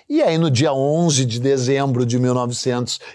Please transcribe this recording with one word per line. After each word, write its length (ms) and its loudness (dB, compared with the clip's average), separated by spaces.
E 140 0
aí, 160 2
no 100 2
dia 240 2
onze 520 0
de 160 -4
dezembro 680 0
de 140 -2
mil 140 2
novecentos 640 -4